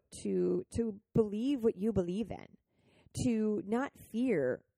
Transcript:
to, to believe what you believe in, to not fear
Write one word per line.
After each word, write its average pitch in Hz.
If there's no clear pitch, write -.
to, 180
to 226
believe 226
what 220
you 208
believe 190
in, -
to 214
not 240
fear 190